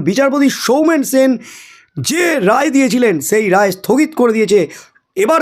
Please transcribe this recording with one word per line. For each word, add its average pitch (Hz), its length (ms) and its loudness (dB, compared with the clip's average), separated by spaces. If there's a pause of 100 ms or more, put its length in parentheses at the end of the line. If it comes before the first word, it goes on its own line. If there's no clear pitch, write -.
বিচারপতি 269 460 0 (100)
সৌমেন 311 460 0
সেন 262 260 2 (800)
যে 349 160 -2 (260)
রায় 277 200 0
দিয়েছিলেন 247 500 2
সেই 220 280 -2
রায় 190 240 2
স্থগিত 262 420 -2
করে 240 220 2
দিয়েছে 202 260 2 (600)
এবার 320 180 2